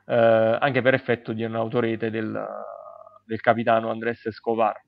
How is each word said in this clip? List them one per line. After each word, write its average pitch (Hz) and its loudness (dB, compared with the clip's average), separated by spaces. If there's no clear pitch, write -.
eh, 123 -4
anche 117 4
per 131 4
effetto 120 -4
di 110 -4
un'autorete 113 -2
del, 107 -6
del 113 -8
capitano 113 2
Andrés 113 -6
Escobar. 110 -2